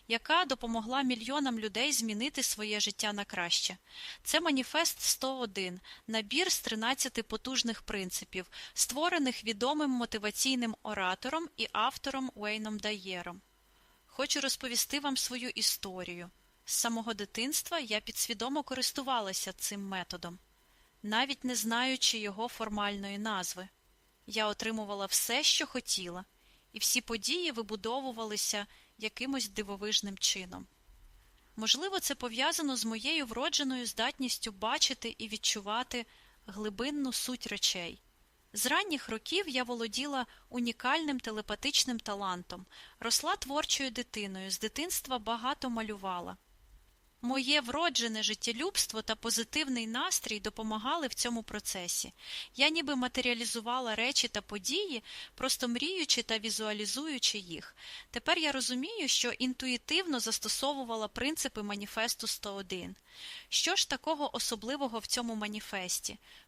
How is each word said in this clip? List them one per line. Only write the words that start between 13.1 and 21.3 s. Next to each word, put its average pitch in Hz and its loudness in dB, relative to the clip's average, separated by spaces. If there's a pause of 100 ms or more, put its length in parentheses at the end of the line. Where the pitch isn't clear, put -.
Хочу 285 0
розповісти 269 0
вам 277 0
свою 247 -2
історію. 180 -2 (340)
З - -6
самого 226 0
дитинства 240 -2
я 214 0
підсвідомо 247 -2
користувалася 247 0
цим 202 -4
методом, 180 -6 (640)
навіть 240 2